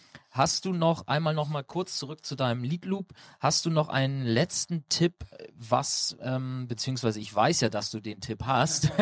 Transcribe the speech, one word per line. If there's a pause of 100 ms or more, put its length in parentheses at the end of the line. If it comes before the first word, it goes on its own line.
(300)
Hast
du
noch,
einmal
noch
mal
kurz
zurück
zu
deinem
Lead
Loop, (260)
hast
du
noch
einen
letzten
Tipp, (300)
was,
ähm,
beziehungsweise
ich
weiß
ja,
dass
du
den
Tipp
hast. (120)